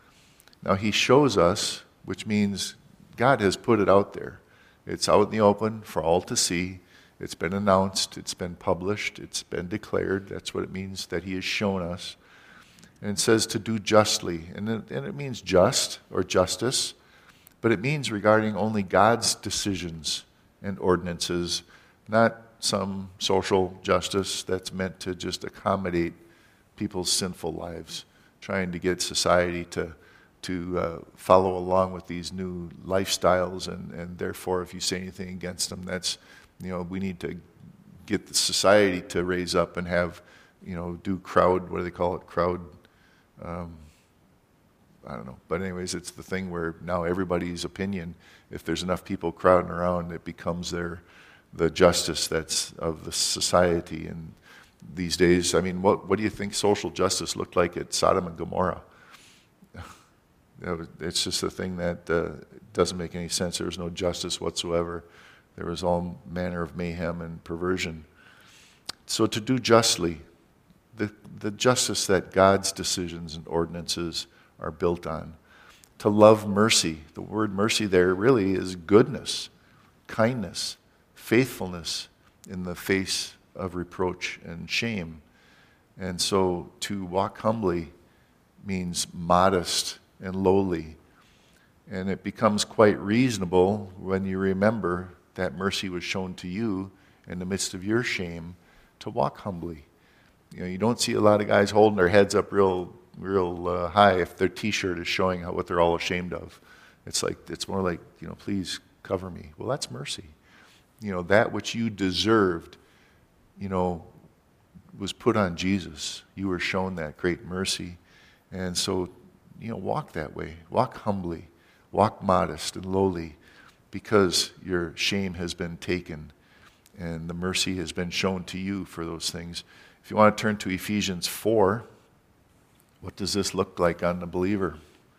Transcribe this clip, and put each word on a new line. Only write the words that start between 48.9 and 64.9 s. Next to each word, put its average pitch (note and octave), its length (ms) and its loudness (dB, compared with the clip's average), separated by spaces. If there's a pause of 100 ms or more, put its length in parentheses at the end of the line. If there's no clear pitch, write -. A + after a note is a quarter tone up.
people F2 280 -4
crowding F2+ 380 4
around, F2 420 -2
it E2+ 120 -12
becomes F2 460 -6
their, F2 300 -6 (540)
the E2 160 2
justice E2+ 560 4
that's - 460 -4
of E2 320 -6
the F2 80 -10
society. E2+ 920 2
And E2 260 -12 (640)
these F2 220 -4
days, F2+ 380 6
I F2 60 6
mean, F2+ 200 -4
what, G2 280 2
what G2 100 2
do A2 60 -4
you G2+ 60 2
think G2+ 240 -10
social G2+ 360 2
justice F2+ 460 0
looked - 200 -4
like F2 200 2
at - 180 -8
Sodom F2+ 320 4
and E2+ 100 -12
Gomorrah? F2 460 -2 (920)
<laughs> F2+ 80 -16 (800)
You - 60 -12
know, E2 200 -6 (120)
it's - 240 -4
just F#2 220 -2
a F2+ 60 0
thing F#2 260 -6
that, F2 340 -4
uh, E2 340 -2 (280)
doesn't F2+ 260 0
make E2+ 160 -8
any F2 140 -8
sense. F2 300 -4
There F2+ 100 -4
was E2+ 100 -8
no E2+ 120 -6
justice F2 500 -4
whatsoever. E2+ 640 -4 (500)